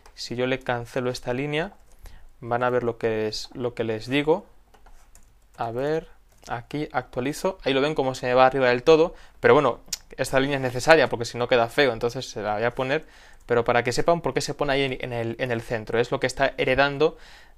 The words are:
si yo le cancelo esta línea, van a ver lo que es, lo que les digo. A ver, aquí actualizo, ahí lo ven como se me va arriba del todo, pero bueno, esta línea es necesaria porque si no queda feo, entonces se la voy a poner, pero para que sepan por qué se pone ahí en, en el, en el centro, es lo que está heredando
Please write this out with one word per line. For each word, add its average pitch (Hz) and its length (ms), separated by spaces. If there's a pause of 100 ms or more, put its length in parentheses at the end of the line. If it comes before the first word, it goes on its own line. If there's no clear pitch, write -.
(160)
si - 200
yo 127 120
le 131 120
cancelo 123 520
esta 123 220
línea, 147 400 (680)
van 120 240
a 123 80
ver 123 100
lo 117 160
que 110 300
es, - 260
lo 127 220
que 117 80
les 110 240
digo. 147 400 (1080)
A 117 140
ver, 147 380 (400)
aquí 131 460
actualizo, 139 720
ahí 135 100
lo 135 80
ven 151 120
como 131 220
se 131 100
me 123 80
va 131 140
arriba 131 220
del 123 120
todo, 160 320 (260)
pero 120 140
bueno, 139 280 (340)
esta 135 240
línea 139 160
es 135 60
necesaria 127 480
porque 117 160
si 120 120
no 120 100
queda 117 200
feo, 131 260
entonces 117 360
se 113 120
la 104 140
voy 110 80
a 120 100
poner, 139 320 (400)
pero 120 180
para 120 200
que 123 80
sepan 170 300
por 131 120
qué 139 80
se 143 120
pone 143 200
ahí 139 100
en, 135 160
en 123 140
el, 117 260
en 127 120
el 117 100
centro, 113 380
es 120 120
lo 135 80
que 127 80
está 135 300
heredando 139 600 (400)